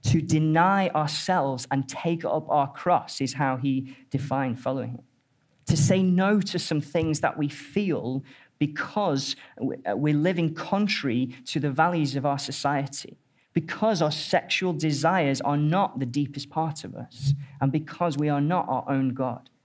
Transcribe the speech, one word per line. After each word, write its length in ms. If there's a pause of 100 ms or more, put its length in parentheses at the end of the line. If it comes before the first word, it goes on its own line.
(120)
To 100
deny 680
ourselves 800
and 160
take 380
up 240
our 200
cross 520
is 140
how 200
he 400 (140)
defined 500
following 300
him. 140 (640)
To 100
say 260
no 380
to 180
some 220
things 400
that 160
we 100
feel 760 (380)
because 760 (240)
we, 240
uh, 100
we're 180
living 400
contrary 800 (120)
to 160
the 100
values 460
of 80
our 120
society, 800 (360)
because 480
our 100
sexual 600
desires 680
are 160
not 440
the 60
deepest 440
part 340
of 120
us, 380 (280)
and 100
because 460
we 100
are 140
not 260
our 220
own 240
God. 360 (160)